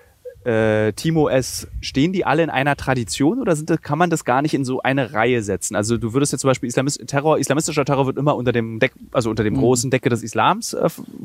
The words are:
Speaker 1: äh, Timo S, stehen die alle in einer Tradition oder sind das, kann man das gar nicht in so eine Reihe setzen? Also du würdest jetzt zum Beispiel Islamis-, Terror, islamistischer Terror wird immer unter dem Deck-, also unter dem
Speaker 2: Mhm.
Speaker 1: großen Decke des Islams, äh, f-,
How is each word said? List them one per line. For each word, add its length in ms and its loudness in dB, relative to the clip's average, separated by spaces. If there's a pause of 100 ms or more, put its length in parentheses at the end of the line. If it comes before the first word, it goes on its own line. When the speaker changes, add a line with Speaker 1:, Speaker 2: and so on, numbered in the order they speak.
(440)
Speaker 1:
äh, 480 2
Timo 360 2
S, 380 -2 (160)
stehen 300 0
die 120 -2
alle 180 2
in 60 0
einer 280 0
Tradition 640 0
oder 160 0
sind 120 -6
das, 140 0
kann 160 -2
man 100 4
das 160 -2
gar 160 2
nicht 140 0
in 100 0
so 160 -4
eine 320 0
Reihe 300 2
setzen? 340 -4
Also 220 2
du 160 -4
würdest 180 0
jetzt 100 -4
zum 60 2
Beispiel 220 0
Islamis-, 360 -2
Terror, 320 2
islamistischer 460 0
Terror 220 2
wird 100 -2
immer 200 -2
unter 160 -2
dem 260 -2
Deck-, 160 2 (180)
also 160 0
unter 160 0
dem 100 0
Speaker 2:
Mhm. 40 0
Speaker 1:
großen 320 2
Decke 180 2
des 140 -2
Islams, 500 0
äh, 120 -2
f-, 180 -2 (220)